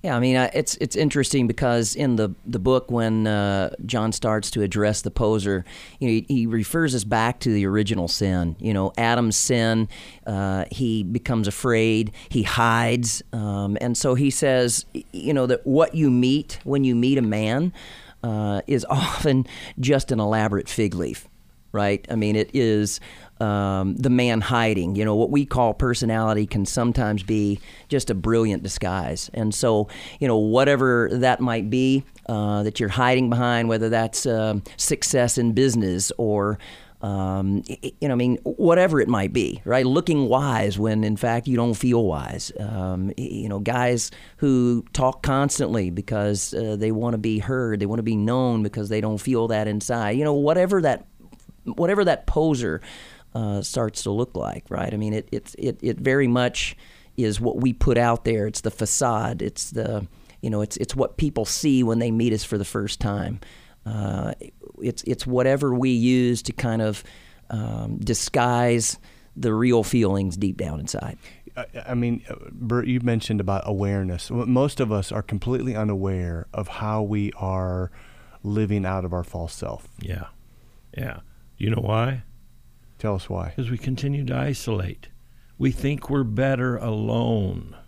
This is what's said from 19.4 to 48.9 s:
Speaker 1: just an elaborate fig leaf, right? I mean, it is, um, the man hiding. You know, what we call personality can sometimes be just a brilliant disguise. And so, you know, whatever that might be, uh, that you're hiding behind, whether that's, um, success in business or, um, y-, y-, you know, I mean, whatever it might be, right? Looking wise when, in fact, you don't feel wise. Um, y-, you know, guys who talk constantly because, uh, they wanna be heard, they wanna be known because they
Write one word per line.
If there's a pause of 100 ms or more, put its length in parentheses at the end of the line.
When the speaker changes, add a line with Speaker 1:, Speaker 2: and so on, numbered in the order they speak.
Speaker 1:
just
an
elaborate
fig
leaf, (440)
right?
I
mean,
it
is, (400)
um,
the
man
hiding.
You
know,
what
we
call
personality
can
sometimes
be (280)
just
a
brilliant
disguise.
And
so, (320)
you
know,
whatever
that
might
be, (260)
uh,
that
you're
hiding
behind,
whether
that's,
um, (120)
success
in
business
or, (420)
um,
y-,
y-,
you
know,
I
mean,
whatever
it
might
be,
right?
Looking
wise
when,
in
fact,
you
don't
feel
wise.
Um,
y-,
you
know,
guys (280)
who (100)
talk
constantly
because,
uh,
they
wanna
be
heard,
they
wanna
be
known
because
they